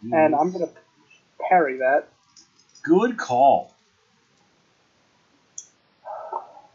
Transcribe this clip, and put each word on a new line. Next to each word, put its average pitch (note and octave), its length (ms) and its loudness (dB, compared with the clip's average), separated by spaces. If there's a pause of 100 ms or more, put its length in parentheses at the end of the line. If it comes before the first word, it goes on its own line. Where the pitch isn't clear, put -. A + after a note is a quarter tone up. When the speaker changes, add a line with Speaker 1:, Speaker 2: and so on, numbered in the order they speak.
(100)
Speaker 1:
And D#3 240 2
I'm D#3 160 0
Speaker 2:
Ds? F3+ 80 -8
Speaker 1:
gonna E3+ 140 -8 (760)
parry D3 300 2
that. C3 300 0 (760)
Speaker 2:
Good A3 360 2
call. B2 540 0 (3000)